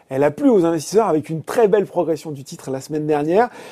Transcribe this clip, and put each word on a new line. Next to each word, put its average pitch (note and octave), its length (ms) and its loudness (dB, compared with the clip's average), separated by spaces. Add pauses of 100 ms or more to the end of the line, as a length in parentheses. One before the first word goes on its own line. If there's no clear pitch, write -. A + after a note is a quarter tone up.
elle C3+ 140 -2
a D3 80 4
plu C#4 180 0
aux G3+ 160 4
investisseurs E3+ 440 0
avec D#3 220 -2
une D#3+ 120 -8
très A3+ 240 2
belle G3 180 2
progression D#3+ 460 -4
du C#3 140 -12
titre - 260 -14
la C3 100 -6
semaine D3+ 280 -6
dernière. D#3+ 420 2 (220)